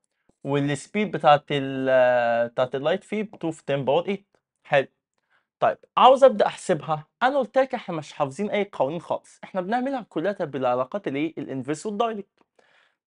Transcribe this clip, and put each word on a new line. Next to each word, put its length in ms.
والسبيد 680
بتاعت 400
ال، 1000
بتاعت 260
اللايت 280
فيه 200
بتو 280
في 140
تن 200
باور 220
ايت. 180
حلو. 240
طيب 180
عاوز 260
أبدأ 220
أحسبها. 600
أنا 160
قلت 180
لك 180
إحنا 200
مش 180
حافظين 360
أي 220
قوانين 300
خالص، 420
إحنا 180
بنعملها 480
كلها 240
بالعلاقات 760
الإيه؟ 300
الانفيرس 480
والدايركت. 420